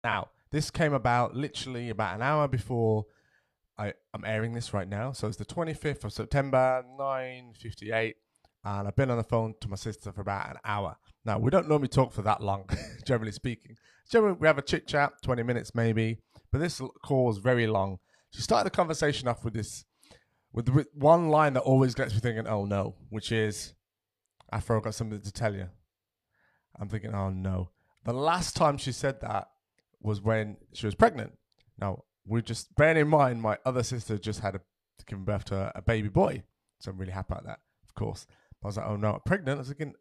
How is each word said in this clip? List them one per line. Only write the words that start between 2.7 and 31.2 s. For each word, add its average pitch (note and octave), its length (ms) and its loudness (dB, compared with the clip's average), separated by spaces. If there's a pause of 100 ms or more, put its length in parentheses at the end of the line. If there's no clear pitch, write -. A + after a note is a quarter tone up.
I, G#2 160 -6 (200)
I'm G#2+ 120 -12
airing A2 280 -2
this A#2 200 -8
right F#2+ 160 -2
now. A2 240 -4
So G#2+ 160 -4
it's G#2 80 -8
the - 80 -10
twenty-fifth D#3 580 -6
of G#2 80 -8
September, C3 720 2 (160)
nine B2+ 580 -6
fifty-eight, A2+ 600 -4 (480)
and G2+ 200 -4
I've G2+ 120 0
been C3+ 120 4
on B2 60 2
the A#2 80 0
phone A2 380 0
to G#2+ 80 -10
my G2 80 -8
sister G#2 340 -12
for F#2 80 -12
about G2 300 -6
an - 160 -14
hour. G2+ 320 -4 (260)
Now, G#2+ 160 0
we A#2 120 4
don't E3+ 180 4
normally D3 180 4
talk C3 240 4
for - 120 -6
that G#2+ 200 0
long, G2 260 -4 (160)
<laughs> - 200 -16
generally A2 260 0
speaking. - 460 -10 (340)
Generally, G#3 300 4
we D3+ 60 6
have D3+ 100 6
a C#3+ 40 -2
chit - 260 -2
chat, D3 340 2
twenty B2 200 -2
minutes A#2+ 320 -2
maybe, A2+ 440 2 (340)
but C3+ 80 2
this D#3+ 220 -2
l-, C3 200 -10
call C3+ 220 2
was A2+ 140 2
very A#2+ 280 4
long. G2 340 0 (320)
She - 100 -12
started G#3+ 240 4
the F#3+ 100 -4
conversation D3+ 540 0
off - 160 -4
with A2+ 80 -4
this, G#2+ 320 -8 (680)
with, A#2 160 -2
with C#3+ 260 4
one D#3 360 6
line D3+ 240 6
that B2+ 80 2
always C3 340 6
gets C3 180 -2
me G#2 60 2
thinking, A2+ 260 -2
"Oh G#2 200 0
no," G2+ 300 -2 (120)
which - 240 -8
is, A2 420 0 (800)
"Afro, A2 240 -2
I've G#2+ 80 0
got A2 120 -6
something G#2+ 260 -6
to G#2 100 -10
tell G#2+ 240 -2
you." F#2+ 140 -8 (1080)
I'm G#2+ 120 -10
thinking, G#2+ 260 -6
"Oh G2 140 -2
no." F#2 400 -4 (340)
The A#2 80 -4
last D#3 460 0
time D3 200 4
she C3+ 140 -6
said C3+ 300 -4
that G#2 260 -4 (540)
was G#2 180 -2
when G#2+ 380 0 (160)
she - 120 -8
was G2+ 100 -2
pregnant. D#3+ 360 4 (480)